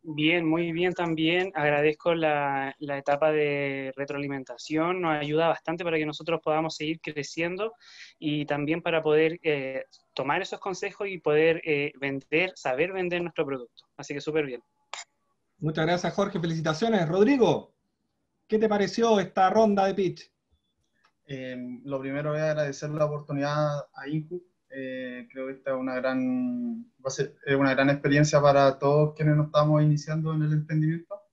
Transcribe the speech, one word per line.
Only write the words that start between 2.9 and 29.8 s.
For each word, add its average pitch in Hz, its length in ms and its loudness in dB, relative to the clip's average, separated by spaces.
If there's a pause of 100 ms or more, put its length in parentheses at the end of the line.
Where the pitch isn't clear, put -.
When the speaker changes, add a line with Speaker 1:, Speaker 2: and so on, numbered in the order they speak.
Speaker 1:
etapa 143 340 0
de 143 640 -2
retroalimentación. 143 1040 -4
Nos 170 140 0
ayuda 151 340 0
bastante 165 380 -2
para 165 120 0
que 156 80 0
nosotros 156 380 -4
podamos 156 320 0
seguir 160 240 -6
creciendo 170 720 -6 (480)
y 147 280 -2
también 147 340 -2
para 165 200 0
poder, 156 420 2
eh, 135 420 -2 (280)
tomar 143 280 -2
esos 190 180 -8
consejos 202 480 -6
y 190 120 -8
poder, 156 440 4
eh, 147 380 -2
vender, 139 540 -2
saber 143 360 -2
vender 180 300 -2
nuestro 170 240 -4
producto. 135 380 -10 (120)
Así 143 180 -12
que 143 60 -6
súper 151 260 -2
bien. 123 160 -10 (1000)
Speaker 2:
Muchas 156 260 -2
gracias, 175 280 0
Jorge. 202 240 0
Felicitaciones. 165 680 0
Rodrigo, 196 680 2 (720)
¿qué 214 140 0
te 220 80 4
pareció 208 540 2
esta 185 280 2
ronda 208 360 4
de 196 80 2
pitch? 180 360 -4 (1000)
Speaker 3:
Eh, 131 280 -10 (300)
lo 139 160 -6
primero 143 340 -4
es 151 60 -2
agradecer 151 480 -2
la 151 160 0
oportunidad 147 880 -2
a 135 160 -12
Incu. 156 340 -6 (300)
Eh, 131 560 -10
creo 131 180 -10
que 135 80 -10
esta 135 160 -8
es 131 60 -2
una 131 180 -4
gran, 127 880 -2
va - 240 -12
a - 20 -2
ser, 131 260 -4 (100)
es 139 120 2
una 135 160 4
gran 135 160 4
experiencia 147 520 4
para 139 380 6
todos 151 380 4
quienes 151 180 4
nos 151 120 2
estamos 151 360 4